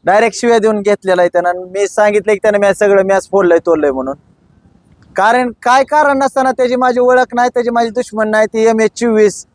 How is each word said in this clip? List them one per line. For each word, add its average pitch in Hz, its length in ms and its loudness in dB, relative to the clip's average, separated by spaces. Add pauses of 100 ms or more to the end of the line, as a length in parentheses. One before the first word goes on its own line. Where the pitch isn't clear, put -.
डायरेक्ट 214 320 0
शिव्या 233 220 0
देऊन 214 240 -2
घेतलेला 190 400 0
आहे 175 60 2
त्यानं. 175 200 0
आणि 180 100 -4
मी 185 300 -6
सांगितलं 208 440 0
की 202 100 -2
त्यानं, 208 160 0
"मी 202 160 2
सगळं, 196 280 2
मी 190 120 0
आज 190 160 -4
फोडलंय 180 280 2
तोडलंय" 156 320 0
म्हणून. 131 260 -6 (1000)
कारण 240 360 0 (100)
काय 254 220 2
कारण 285 340 0
नसताना, 262 340 -2
त्याची 247 240 -2
माझी 247 240 0
ओळख 247 340 2
नाही, 240 200 0
त्याची 240 160 -2
माझी 233 200 -2
दुश्मन 214 380 -4
नाही, 214 180 0
ती 220 200 -2
एम 226 140 2
एच 220 160 0
चोवीस. 214 580 0